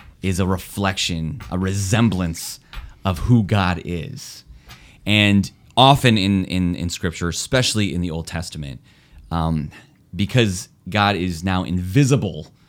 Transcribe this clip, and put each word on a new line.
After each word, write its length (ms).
is 200
a 60
reflection, 960
a 80
resemblance 1000
of 160
who 240
God 400
is. 600
And 440
often 420
in, 280
in, 280
in 160
Scripture, 380
especially 680
in 60
the 100
Old 160
Testament, 540
um, 400
because 520
God 280
is 280
now 200
invisible 840